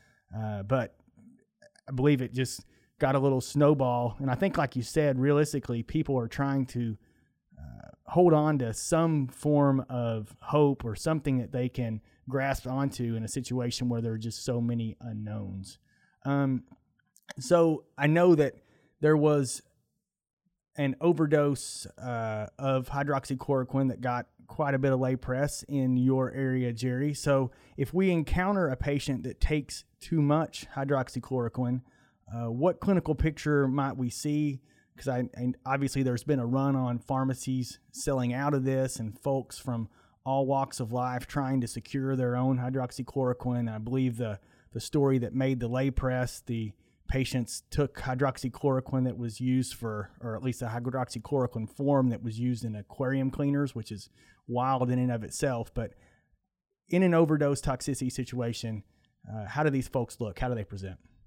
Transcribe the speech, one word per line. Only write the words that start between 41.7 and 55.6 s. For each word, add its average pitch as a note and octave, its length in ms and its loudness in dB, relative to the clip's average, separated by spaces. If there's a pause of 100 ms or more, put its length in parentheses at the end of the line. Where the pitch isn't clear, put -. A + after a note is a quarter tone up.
their B2 200 0
own B2+ 220 2
hydroxychloroquine. B2 1120 -2
I A2 80 -8
believe B2 380 0
the, A2 220 -4 (340)
the - 80 -6
story C3+ 380 2
that A#2+ 160 -2
made C3 260 0
the A#2+ 80 -2
lay C3 220 0
press, B2+ 500 -2
the A2+ 320 -6 (360)
patients C3 600 -2
took - 300 -2
hydroxychloroquine C3 1040 0
that B2 140 -2
was A#2 220 -8
used B2+ 340 0
for, G#2+ 360 -6 (100)
or A2+ 160 -6
at - 60 -8
least B2+ 200 -4
a A#2 60 -6
hydroxychloroquine B2 1000 -4
form C#3 400 2
that A#2 140 -2
was A2 160 -6
used A#2+ 260 -2
in A2 120 -4
aquarium C3 540 -2
cleaners, C#3+ 440 0
which A2 180 -10
is G2 160 -12 (380)
wild B2 440 0
in B2+ 80 2
and B2 140 2
of A2 120 -4
itself. B2 500 -4